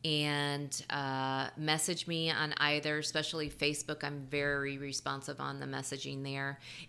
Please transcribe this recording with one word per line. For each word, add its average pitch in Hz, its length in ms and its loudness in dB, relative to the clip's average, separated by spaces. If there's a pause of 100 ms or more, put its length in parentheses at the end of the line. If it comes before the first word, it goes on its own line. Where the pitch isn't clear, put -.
And, 147 840 0
uh, 135 680 2
message 156 520 2
me 165 240 2
on 151 260 2
either, 151 400 4
especially 151 500 0
Facebook. 147 560 0
I'm 143 240 -4
very 143 520 0
responsive 139 600 -4
on 139 200 -4
the 139 80 -4
messaging 135 560 -4
there. 139 340 -2 (320)